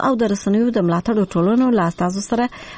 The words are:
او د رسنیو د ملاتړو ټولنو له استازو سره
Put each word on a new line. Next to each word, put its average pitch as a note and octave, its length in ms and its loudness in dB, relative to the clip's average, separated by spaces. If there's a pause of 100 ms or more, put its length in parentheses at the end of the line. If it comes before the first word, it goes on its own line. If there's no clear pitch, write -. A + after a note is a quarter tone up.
او C4+ 80 2
د A3 180 0
رسنیو G3+ 360 0
د A3+ 180 0
ملاتړو F#3 460 0
ټولنو A3+ 440 2
له F3 140 2
استازو F3+ 300 -4
سره A#3 240 -2 (320)